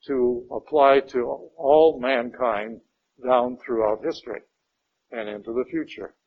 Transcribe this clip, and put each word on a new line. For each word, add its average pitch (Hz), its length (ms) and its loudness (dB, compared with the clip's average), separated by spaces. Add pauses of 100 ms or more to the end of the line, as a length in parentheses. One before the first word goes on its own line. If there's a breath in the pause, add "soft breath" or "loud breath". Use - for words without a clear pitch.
to 123 440 -2
apply 139 500 4
to 135 580 -6
all 156 420 4
mankind 117 800 -4 (420)
down 123 360 0
throughout 110 460 -2
history 143 360 -8 (720)
and 110 180 -10
into 104 240 -12
the 123 180 -4
future. 147 440 -10 (120)